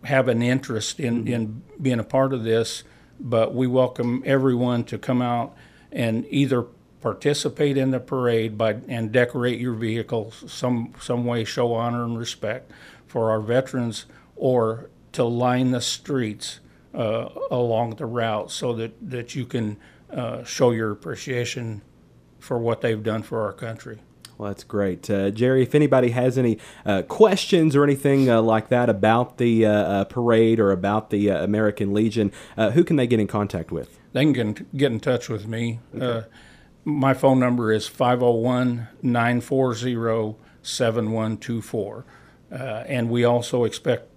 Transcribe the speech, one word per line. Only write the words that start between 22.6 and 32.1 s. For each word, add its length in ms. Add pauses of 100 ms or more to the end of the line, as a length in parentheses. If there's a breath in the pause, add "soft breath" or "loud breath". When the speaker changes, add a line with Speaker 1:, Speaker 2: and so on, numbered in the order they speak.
Speaker 1:
they've 220
done 200
for 180
our 120
country. 460 (380)
Speaker 2:
Well, 120
that's 140
great. 460
Uh, 220
Jerry, 320
if 100
anybody 380
has 260
any, 220 (260 loud breath)
uh, 180
questions 720
or 80
anything, 460
uh, 140
like 260
that 200
about 480
the, 280
uh, 60
uh, 340
parade 540
or 120
about 380
the, 220
uh, 120
American 500
Legion, 380 (260 loud breath)